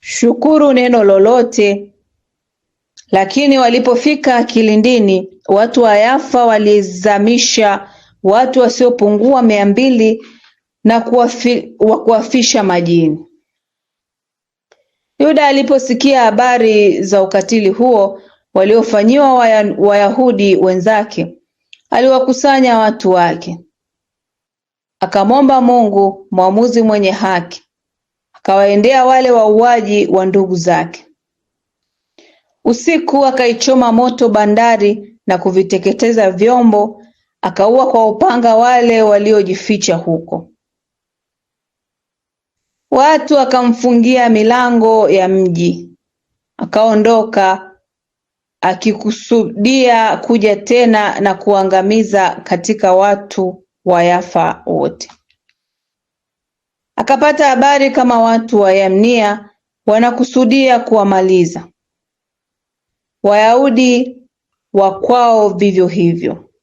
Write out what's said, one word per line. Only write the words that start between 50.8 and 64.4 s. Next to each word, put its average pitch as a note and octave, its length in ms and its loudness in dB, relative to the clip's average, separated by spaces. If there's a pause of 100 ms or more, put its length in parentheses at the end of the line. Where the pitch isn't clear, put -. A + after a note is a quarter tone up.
na G3 140 0
kuangamiza G3 1000 0
katika F#3 580 -4
watu G3 720 -2 (200)
wa F3 200 0
Yafa F3 640 -2
wote. D#3 440 -8 (1900)
Akapata D4 520 0
habari C4+ 420 2
kama B3 320 0
watu A3+ 380 0
wa F#3+ 120 2
Yamnia G#3 800 0 (360)
wanakusudia A#3+ 960 0
kuwamaliza F#3+ 880 0 (1500)
Wayahudi B3 960 2 (560)